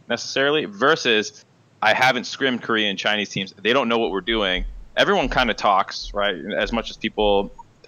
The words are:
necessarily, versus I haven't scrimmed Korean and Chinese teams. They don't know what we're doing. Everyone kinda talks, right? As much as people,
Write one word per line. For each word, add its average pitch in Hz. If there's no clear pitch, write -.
necessarily, 135
versus 110
I 107
haven't 127
scrimmed 127
Korean 107
and 95
Chinese 104
teams. 98
They 107
don't 127
know 117
what 113
we're 95
doing. 95
Everyone 156
kinda 123
talks, -
right? 101
As 107
much 113
as -
people, 104